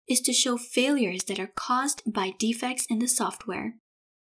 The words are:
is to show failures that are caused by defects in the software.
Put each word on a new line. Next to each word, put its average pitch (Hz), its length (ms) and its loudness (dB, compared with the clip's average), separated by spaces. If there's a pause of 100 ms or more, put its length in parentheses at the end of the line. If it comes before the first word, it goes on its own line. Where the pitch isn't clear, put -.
is 254 140 2
to 254 120 4
show 247 240 2
failures 247 640 2
that 190 160 -4
are 190 140 -6
caused 262 520 -2
by 190 320 -2
defects 247 520 0
in 220 100 0
the 240 80 0
software. 208 680 -2 (600)